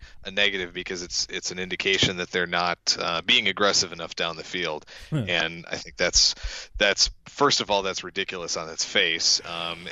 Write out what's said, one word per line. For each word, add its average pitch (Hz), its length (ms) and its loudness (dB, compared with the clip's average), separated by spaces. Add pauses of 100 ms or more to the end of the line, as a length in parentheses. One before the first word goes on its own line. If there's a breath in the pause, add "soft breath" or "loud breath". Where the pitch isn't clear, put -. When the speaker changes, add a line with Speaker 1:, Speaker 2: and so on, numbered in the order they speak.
(240 soft breath)
Speaker 1:
a 98 60 -10
negative 95 420 2
because 90 300 -6
it's, - 260 -4
it's - 220 -6
an 90 80 -8
indication 92 580 2
that 87 140 -4
they're 90 160 0
not, 87 520 0
uh, 85 240 0
being 113 260 4
aggressive 95 440 2
enough 85 240 -10
down 85 200 -2
the 80 80 -10
field." 82 420 -4 (240 loud breath)
Speaker 2:
Hmm. 139 180 -2
Speaker 1:
And 85 420 0
I - 60 -4
think - 220 -10
that's, - 360 4 (440 loud breath)
that's, 101 320 4 (160)
first - 340 4
of 101 100 -2
all, 101 120 4
that's 95 220 -2
ridiculous 90 520 -4
on 82 140 -6
its 78 140 -4
face. 85 600 2
Um, 85 480 -6